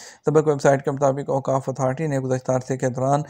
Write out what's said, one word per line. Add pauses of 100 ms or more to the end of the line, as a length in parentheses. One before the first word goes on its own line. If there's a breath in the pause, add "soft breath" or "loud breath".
(260 loud breath)
सबक
वेबसाइट
के
मुताबिक,
औकाफ
अथॉरिटी
ने
गुज़श्ता
अरसे
के
दौरान